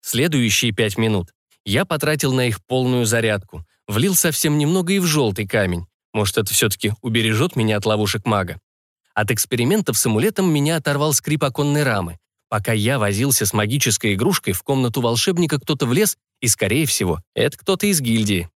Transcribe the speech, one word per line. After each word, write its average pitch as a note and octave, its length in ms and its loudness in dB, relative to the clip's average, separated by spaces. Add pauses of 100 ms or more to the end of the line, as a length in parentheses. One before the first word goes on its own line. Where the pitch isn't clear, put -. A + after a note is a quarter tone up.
Следующие B2+ 720 0
пять G#2 240 0
минут G#2+ 380 -2 (300)
я A2 200 0
потратил D3+ 480 -2
на B2+ 140 2
их A2+ 180 -4
полную B2+ 400 0
зарядку, G#2+ 640 -2 (200)
влил B2+ 280 0
совсем D3+ 420 0
немного E3+ 360 2
и G3 80 2
в F3+ 60 0
жёлтый A2+ 400 0
камень. F#2 400 -2 (280)
Может, G#2 240 0
это G#2 160 -2
всё-таки G#2 380 0 (100)
убережёт A2+ 540 0
меня A2 200 0
от G2+ 80 -4
ловушек G#2 400 0
мага. F#2 340 -2 (560)
От G#2 160 -2
экспериментов C3 680 0
с - 80 0
амулетом E3+ 440 2
меня D3+ 260 2
оторвал D3 360 0
скрип D3+ 320 0
оконной C#3+ 380 0
рамы. F#2+ 360 -2 (300)
Пока G#2+ 240 -2
я A2+ 260 0
возился G#2+ 460 0
с F#2 80 -2
магической G#2+ 600 0
игрушкой, A#2 400 0
в - 80 -8
комнату C3 400 0
волшебника D3 580 0
кто-то C#3 240 -2
влез, D#3+ 320 2 (240)
и, B2 80 -2
скорее A2 380 0
всего, F2 340 -2 (140)
это C3+ 240 -2
кто-то F#3+ 280 0
из F#3+ 140 2
гильдии. G#2 480 0 (100)